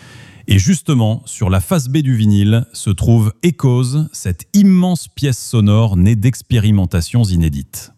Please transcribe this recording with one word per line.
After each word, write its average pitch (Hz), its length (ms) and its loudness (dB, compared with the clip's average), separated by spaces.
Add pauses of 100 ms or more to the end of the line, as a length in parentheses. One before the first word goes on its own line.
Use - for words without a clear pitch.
(480)
Et 104 100 4
justement, 117 680 0
sur - 220 -6
la 190 120 2
face 147 280 -2
B 135 100 0
du 135 180 0
vinyle 104 560 2
se - 180 -6
trouve 110 420 2 (120)
Echoes, 135 680 -2
cette - 400 -8
immense 185 560 2
pièce 131 300 -4
sonore 107 580 0
née 98 200 4
d'expérimentations 104 1080 0
inédites. 80 720 -4